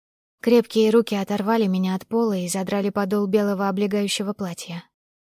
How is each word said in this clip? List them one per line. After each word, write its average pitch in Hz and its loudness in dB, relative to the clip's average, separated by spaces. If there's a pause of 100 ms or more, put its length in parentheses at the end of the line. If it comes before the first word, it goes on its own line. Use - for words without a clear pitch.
(420)
Крепкие 226 4
руки 220 4
оторвали 208 0
меня 185 0
от 190 -8
пола 226 0
и 180 -4
задрали 196 -2
подол 202 -2
белого 202 0
облегающего 202 -2
платья. 175 -10 (480)